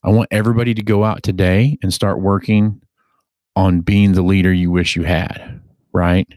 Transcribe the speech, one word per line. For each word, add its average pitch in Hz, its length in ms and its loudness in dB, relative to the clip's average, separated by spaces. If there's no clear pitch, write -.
I - 60 -2
want 110 220 2
everybody 113 420 0
to 107 100 -4
go 104 200 0
out 107 200 -2
today 95 580 0
and 92 120 -2
start - 280 -2
working 104 600 0
on 90 260 2
being 101 320 2
the 92 80 2
leader 92 300 2
you 87 200 0
wish 87 240 -2
you 87 80 -4
had, - 580 -6
right? 90 440 0